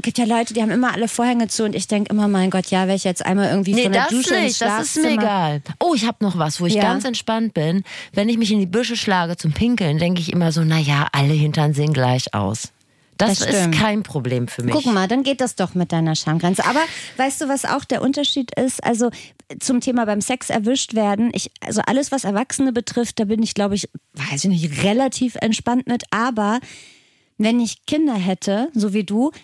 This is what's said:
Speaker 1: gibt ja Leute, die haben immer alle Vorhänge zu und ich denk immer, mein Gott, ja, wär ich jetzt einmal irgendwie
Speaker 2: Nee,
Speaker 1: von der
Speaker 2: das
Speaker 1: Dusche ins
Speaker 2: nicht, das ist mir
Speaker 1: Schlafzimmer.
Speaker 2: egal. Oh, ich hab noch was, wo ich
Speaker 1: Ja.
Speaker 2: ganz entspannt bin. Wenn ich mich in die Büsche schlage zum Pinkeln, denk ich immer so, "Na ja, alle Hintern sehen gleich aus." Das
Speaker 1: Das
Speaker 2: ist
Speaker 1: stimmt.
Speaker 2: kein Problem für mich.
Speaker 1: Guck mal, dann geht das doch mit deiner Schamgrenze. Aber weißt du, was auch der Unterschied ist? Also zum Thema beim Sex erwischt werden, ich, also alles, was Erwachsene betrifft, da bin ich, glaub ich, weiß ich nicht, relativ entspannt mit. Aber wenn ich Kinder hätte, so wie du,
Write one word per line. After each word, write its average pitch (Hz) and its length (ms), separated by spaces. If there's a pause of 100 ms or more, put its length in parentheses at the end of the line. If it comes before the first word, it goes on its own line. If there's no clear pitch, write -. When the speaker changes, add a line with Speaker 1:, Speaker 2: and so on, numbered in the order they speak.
Speaker 1:
gibt - 160
ja 240 80
Leute, 226 300
die 233 80
haben 220 80
immer 240 220
alle 220 160
Vorhänge 240 400
zu - 160
und 214 100
ich 196 140
denk 208 200
immer, 208 200
mein 190 220
Gott, 185 180
ja, 185 180
wär 190 80
ich 190 100
jetzt 185 200
einmal 190 260
irgendwie 196 240
Speaker 2:
Nee, 240 80
Speaker 1:
von 196 100
der 226 100
Speaker 2:
das 285 100
Speaker 1:
Dusche 262 220
ins 359 100
Speaker 2:
nicht, 247 160
das 220 220
ist 285 140
mir 311 60
Speaker 1:
Schlafzimmer. 233 200
Speaker 2:
egal. 170 400 (180)
Oh, 349 140
ich 220 120
hab 240 160
noch 180 160
was, 156 220
wo 180 60
ich 170 80
Speaker 1:
Ja. 208 80
Speaker 2:
ganz 214 220
entspannt 226 480
bin. 170 300 (300)
Wenn 208 160
ich 233 100
mich 226 140
in 208 80
die 190 60
Büsche 226 300
schlage 180 400
zum 156 160
Pinkeln, 202 460
denk 175 220
ich 160 120
immer 165 200
so, 160 120
"Na 160 140
ja, 147 340
alle 139 220
Hintern 151 400
sehen 147 180
gleich 127 400
aus." 104 400 (440)
Das 202 240
Speaker 1:
Das 202 80
Speaker 2:
ist - 80
Speaker 1:
stimmt. 170 180
Speaker 2:
kein 214 300
Problem 123 420
für - 160
mich. 120 100
Speaker 1:
Guck 285 140
mal, 190 220
dann 254 160
geht 269 160
das 254 160
doch 180 180
mit 180 160
deiner 160 240
Schamgrenze. 165 500
Aber 285 180 (340)
weißt 269 240
du, 302 80
was 269 160
auch 277 200
der - 180
Unterschied 277 520
ist? 254 300
Also 240 260 (480)
zum 247 220
Thema 240 260
beim 208 140
Sex 254 300
erwischt 226 440
werden, 214 400
ich, - 240
also 214 260
alles, 277 280
was 269 100
Erwachsene 240 480
betrifft, 240 480
da 226 60
bin 214 180
ich, 214 120
glaub 202 180
ich, 196 160 (260)
weiß 143 300
ich 190 60
nicht, 160 340
relativ 247 560
entspannt 240 480
mit. 240 240
Aber 220 480 (800)
wenn 226 200
ich - 260
Kinder 302 280
hätte, 196 600
so 208 180
wie 208 120
du, 226 260 (140)